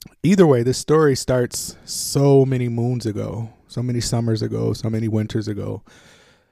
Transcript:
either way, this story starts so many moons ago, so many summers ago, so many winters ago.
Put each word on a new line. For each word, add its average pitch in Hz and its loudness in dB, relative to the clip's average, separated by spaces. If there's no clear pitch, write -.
either 185 6
way, 120 4
this 127 0
story 151 2
starts - -4
so 139 2
many 127 -2
moons 117 -2
ago, 107 -6
so 127 -6
many 120 -2
summers 113 -2
ago, 110 -2
so 110 -6
many 113 -2
winters 107 -2
ago. 101 -8